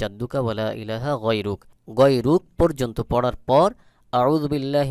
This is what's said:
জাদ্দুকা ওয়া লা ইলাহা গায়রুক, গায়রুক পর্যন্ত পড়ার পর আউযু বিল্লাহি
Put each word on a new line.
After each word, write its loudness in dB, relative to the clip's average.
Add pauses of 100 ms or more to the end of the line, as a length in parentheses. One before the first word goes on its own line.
জাদ্দুকা -8
ওয়া -2
লা -2 (140)
ইলাহা -6 (140)
গায়রুক, -2 (380)
গায়রুক 4 (180)
পর্যন্ত 0 (140)
পড়ার 0 (120)
পর 6 (440)
আউযু 2
বিল্লাহি -2